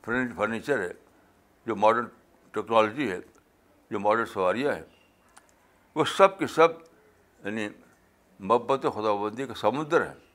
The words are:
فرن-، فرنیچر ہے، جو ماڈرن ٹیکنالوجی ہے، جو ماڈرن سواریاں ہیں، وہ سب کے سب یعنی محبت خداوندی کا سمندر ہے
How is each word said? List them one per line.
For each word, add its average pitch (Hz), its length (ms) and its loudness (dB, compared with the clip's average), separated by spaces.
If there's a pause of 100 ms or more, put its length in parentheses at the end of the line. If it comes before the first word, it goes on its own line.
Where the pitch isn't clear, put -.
فرن-، 120 320 -4
فرنیچر 113 420 -2
ہے، 90 140 -4 (720)
جو 110 100 -4
ماڈرن 113 300 2 (440)
ٹیکنالوجی 110 600 0
ہے، 90 80 -4 (720)
جو 107 100 -6
ماڈرن 107 260 2
سواریاں 104 480 0
ہیں، 80 80 -10 (1120)
وہ 156 100 0
سب 190 340 4
کے 151 80 -2
سب 160 220 4 (760)
یعنی 104 240 -6 (720)
محبت 120 420 0
خداوندی 107 640 -2
کا 117 80 -12
سمندر 139 520 0
ہے 71 80 -12 (200)